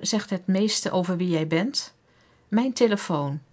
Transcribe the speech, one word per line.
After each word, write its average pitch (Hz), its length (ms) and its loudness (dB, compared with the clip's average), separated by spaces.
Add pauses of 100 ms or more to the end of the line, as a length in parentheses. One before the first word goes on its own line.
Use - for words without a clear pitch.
zegt 214 300 -2
het 185 160 -6
meeste 196 440 2
over 180 260 0
wie 180 120 0
jij 160 180 2
bent? 175 480 -2 (540)
Mijn 240 240 2
telefoon. 160 680 0 (120)